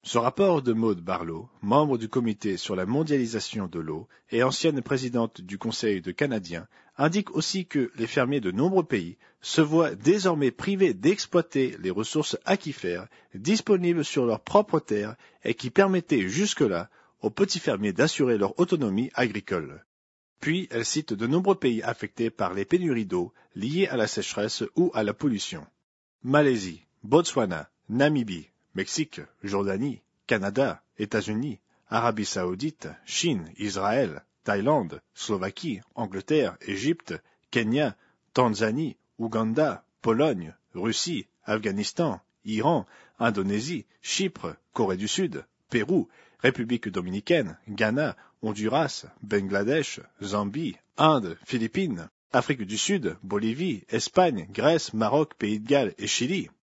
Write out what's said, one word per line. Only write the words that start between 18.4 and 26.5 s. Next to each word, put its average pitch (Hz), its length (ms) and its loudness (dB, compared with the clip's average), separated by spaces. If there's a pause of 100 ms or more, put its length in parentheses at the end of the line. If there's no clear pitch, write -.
autonomie 135 540 0
agricole. 98 680 -4 (560)
Puis, 175 300 -2
elle 113 160 -2
cite - 280 -4
de 110 140 -2
nombreux 185 280 4
pays 117 260 0
affectés 113 480 -4
par 92 240 -2
les 98 120 -2
pénuries 156 420 0
d'eau 87 260 -4 (220)
liées 147 320 0
à 131 100 -4
la 107 100 2
sécheresse - 560 -4 (120)
ou 175 180 4
à 110 100 0
la 104 100 0
pollution. 101 520 -4 (580)
Malaisie, 123 600 2 (200)